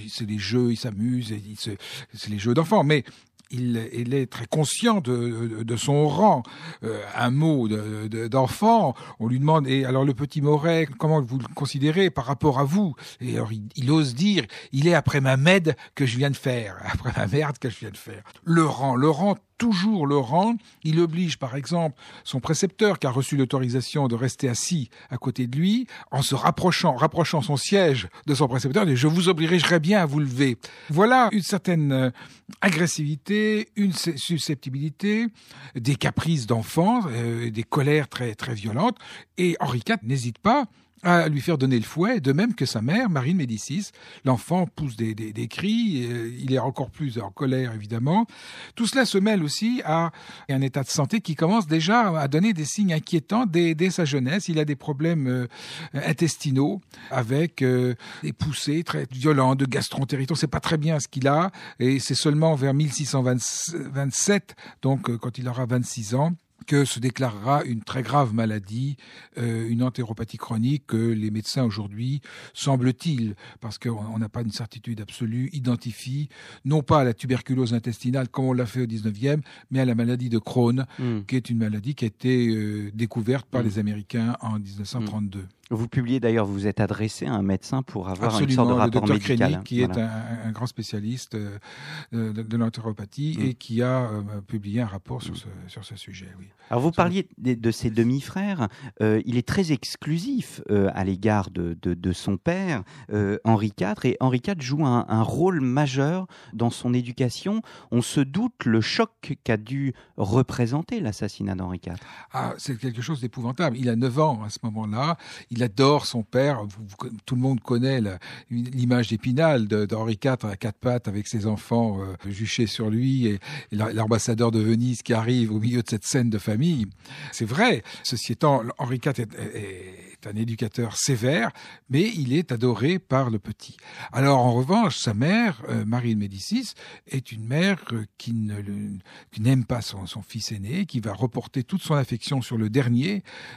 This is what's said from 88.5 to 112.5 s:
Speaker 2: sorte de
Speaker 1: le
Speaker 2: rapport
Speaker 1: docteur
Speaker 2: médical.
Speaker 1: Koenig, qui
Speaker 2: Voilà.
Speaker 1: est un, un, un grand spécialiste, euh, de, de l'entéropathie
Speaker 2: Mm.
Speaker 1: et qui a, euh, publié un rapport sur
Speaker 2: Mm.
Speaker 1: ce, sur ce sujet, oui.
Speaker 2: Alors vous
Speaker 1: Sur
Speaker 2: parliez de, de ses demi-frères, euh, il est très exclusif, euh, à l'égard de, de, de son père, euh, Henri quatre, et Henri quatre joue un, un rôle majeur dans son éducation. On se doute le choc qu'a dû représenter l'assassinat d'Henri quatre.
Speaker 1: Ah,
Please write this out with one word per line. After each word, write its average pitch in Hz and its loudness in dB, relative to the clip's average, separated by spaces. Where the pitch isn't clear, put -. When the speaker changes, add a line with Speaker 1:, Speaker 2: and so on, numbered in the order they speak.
Speaker 2:
sorte 120 6
de 123 4
Speaker 1:
le 123 4
Speaker 2:
rapport 113 4
Speaker 1:
docteur 104 4
Speaker 2:
médical. 104 2
Speaker 1:
Koenig, 92 -4
qui 123 0
Speaker 2:
Voilà. 123 0
Speaker 1:
est 117 0
un, 110 -2
un, 113 -8
un 110 -2
grand 107 -6
spécialiste, 110 -8
euh, 104 -8
de, 110 -2
de 110 -4
l'entéropathie 113 -2
Speaker 2:
Mm. 107 0
Speaker 1:
et 127 0
qui 117 -4
a, 127 2
euh, 107 -4
publié 104 -4
un 117 -2
rapport 104 -10
sur 90 -10
Speaker 2:
Mm. 85 -10
Speaker 1:
ce, - -16
sur 98 -16
ce 107 -16
sujet, 92 -16
oui. 95 -18
Speaker 2:
Alors 120 2
vous 151 4
Speaker 1:
Sur 165 -4
Speaker 2:
parliez 180 2
de, 127 0
de 113 0
ses 120 -2
demi-frères, 131 0
euh, 107 4
il 120 0
est 120 -2
très 180 2
exclusif, 175 -4
euh, 98 4
à 98 -2
l'égard 98 2
de, 87 -4
de, 90 0
de 87 0
son 98 -2
père, 170 -2
euh, 104 0
Henri 110 2
quatre, 202 -4
et 127 0
Henri 127 2
quatre 196 -4
joue 143 -2
un, 120 2
un 110 2
rôle 143 0
majeur 139 0
dans 117 0
son 123 -4
éducation. 123 -2
On 120 2
se - 0
doute 156 -2
le 113 4
choc - -2
qu'a 113 2
dû 127 -4
représenter 123 0
l'assassinat 104 -4
d'Henri 92 -6
quatre. 87 -12
Speaker 1:
Ah, 117 -4